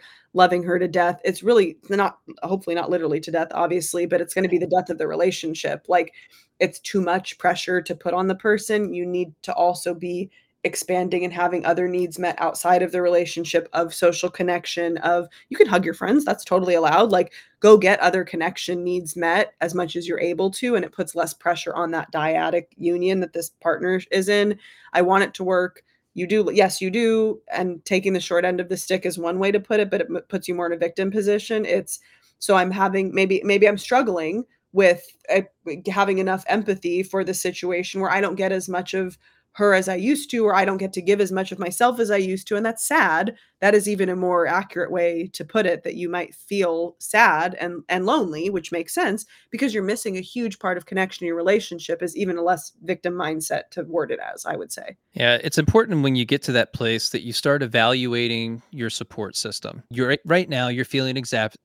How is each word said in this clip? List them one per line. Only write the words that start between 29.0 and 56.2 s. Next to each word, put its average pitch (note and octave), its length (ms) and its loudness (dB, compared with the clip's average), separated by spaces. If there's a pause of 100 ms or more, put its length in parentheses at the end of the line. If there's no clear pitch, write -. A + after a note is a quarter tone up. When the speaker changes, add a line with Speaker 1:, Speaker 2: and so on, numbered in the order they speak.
Speaker 1:
is F3 140 -4
one E3+ 200 -2
way G3 120 2
to G#3 80 2
put G#3 200 0
it, G3 120 0
but G3 100 0
it D#3 80 -6
m-, E3 200 -6
puts F#3 180 -6
you F3+ 80 -4
more F3 100 -2
in E3+ 80 -2
a E3+ 40 -4
victim E3+ 340 -2
position. G#3 540 0
It's, - 340 -2 (400)
"So G3+ 160 2
I'm F#3 160 4
having, F#3+ 420 0
maybe, F#3+ 320 2
maybe G3+ 220 6
I'm G#3 100 4
struggling G3+ 680 0 (300)
with, F3+ 320 4 (240)
uh, F#3+ 120 4 (460)
having G3 300 2
enough F#3 300 -2
empathy F#3+ 560 0
for F#3+ 200 -2
the F#3 120 -4
situation F3+ 640 -4
where F#3+ 100 0
I F#3+ 100 2
don't F#3+ 140 -2
get F#3+ 160 0
as F#3+ 160 -4
much F3+ 280 -4
of F#3 220 -4 (360)
her G#3 200 4
as F#3+ 160 2
I F#3 60 -2
used C4+ 360 0
to, A3+ 140 2
or G3+ 100 4
I F#3+ 100 6
don't G3 120 0
get F#3+ 160 -4
to F#3 80 -6
give G3 200 2
as F#3 100 -2
much F#3+ 200 -4
of F#3+ 80 -10
myself A#3 400 0
as A3 120 0
I G3+ 60 2
used F#3+ 300 -2
to." G#3 100 -2
And G#3+ 80 -2
that's A3+ 220 -4
sad. G3+ 480 2 (240)
That G#3 140 4
is G#3 160 4
even G3 200 0
a F3+ 60 -2
more F3+ 300 2
accurate F3 460 -2
way F3 420 0
to - 100 -10
put G#3 220 0
it, E3 180 0
that - 120 -8
you F3 140 -6
might F3 260 -6
feel F3 640 -2
sad F#3 600 4
and, F3 300 -8
and F#3 160 0
lonely, F#3+ 460 0
which F3+ 200 -6
makes E3+ 220 -6
sense A3 320 -2 (240)
because A#3 240 -2
you're G#3+ 80 -2
missing G3+ 340 -4
a F#3 60 -6
huge A3+ 380 -6
part F#3 180 -2
of F3 80 -10
connection F#3+ 380 -4
in F3 60 -4
your E3 60 -2
relationship E3+ 680 -4
is E3+ 120 -6
even F#3 220 -4
a E3+ 60 -4
less E3+ 300 -2 (100)
victim F3+ 320 -4
mindset D#3 560 -4
to F3+ 140 -8
word D#3+ 260 -4
it - 80 -6
as, - 260 -12
I - 100 -6
would F2 160 -10
say. - 240 -14 (180)
Speaker 2:
Yeah, A#2+ 300 2
it's - 140 -4
important F3 460 4
when C3+ 120 2
you B2 80 2